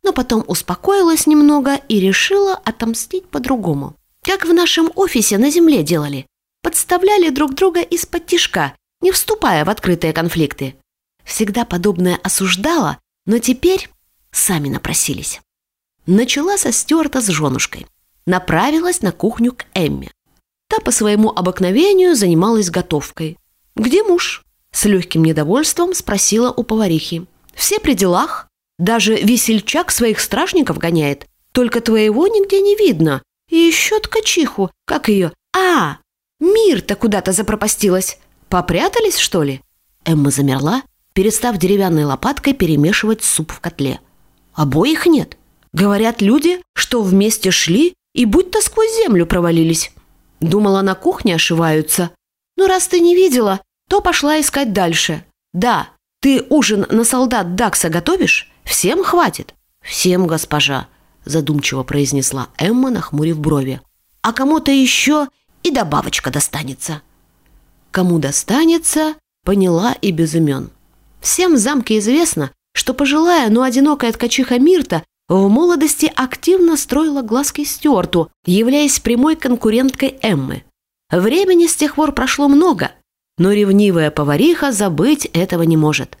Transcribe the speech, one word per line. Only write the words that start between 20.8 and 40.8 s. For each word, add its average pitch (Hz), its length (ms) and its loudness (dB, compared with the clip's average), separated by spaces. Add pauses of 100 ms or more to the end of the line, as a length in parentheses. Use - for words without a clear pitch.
своему 208 380 2
обыкновению 277 840 2
занималась 196 540 2
готовкой. 165 680 -6 (380)
«Где 262 280 2
муж?» 359 400 -2 (280)
с - 140 -4
лёгким 180 380 2
недовольством 208 680 0
спросила 220 580 0
у 233 120 -4
поварихи. 180 640 -2 (280)
«Все - 260 -2
при 320 140 0
делах. 196 540 0 (300)
Даже 214 380 0
весельчак 226 760 0
своих 226 280 0
стражников 269 580 -2
гоняет. 160 500 -2 (260)
Только 240 280 -2
твоего 220 460 2
нигде 392 340 2
не 403 140 2
видно. 165 480 0 (260)
И 330 80 0
ещё 330 420 2
ткачиху, 330 720 -2 (140)
как - 240 -4
её? 190 220 2 (260)
А, 311 400 0 (420)
Мирта 349 560 2
куда-то 202 360 -2
запропастилась. 202 880 -2 (300)
Попрятались, 262 680 0
что - 260 0
ли?» 135 180 -6 (440)
Эмма 151 260 2
замерла, 139 520 0 (300)